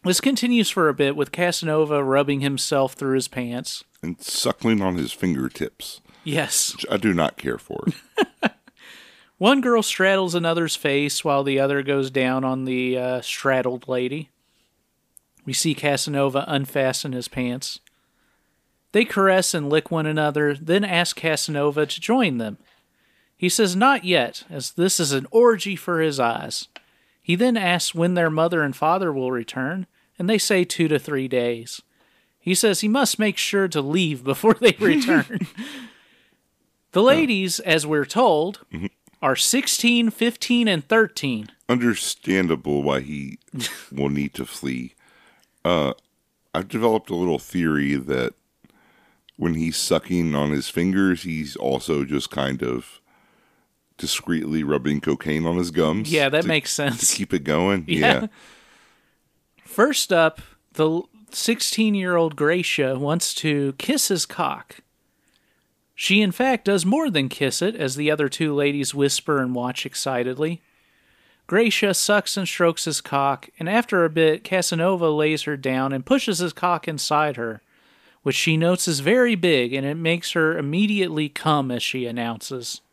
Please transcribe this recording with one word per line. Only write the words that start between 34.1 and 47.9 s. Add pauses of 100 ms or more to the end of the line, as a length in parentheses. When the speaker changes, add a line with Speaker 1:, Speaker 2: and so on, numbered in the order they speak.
Speaker 1:
before
they
return.
<laughs> (1400)
The
ladies,
as
we're
told, (140)
Speaker 2:
Mm-hmm. (340)
Speaker 1:
are
sixteen,
fifteen,
and
thirteen. (220)
Speaker 2:
Understandable
why
he (260)
Speaker 1:
<laughs>
Speaker 2:
will
need
to
flee. (720)
Uh, (600)
I've
developed
a
little
theory